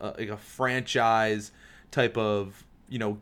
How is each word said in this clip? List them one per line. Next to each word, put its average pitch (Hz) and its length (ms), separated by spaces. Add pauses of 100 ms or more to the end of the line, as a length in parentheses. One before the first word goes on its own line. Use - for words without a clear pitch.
a, 104 60
like, 101 220
a 104 80
franchise 113 1120 (400)
type 120 260
of, 104 480 (240)
you 127 100
know, 107 240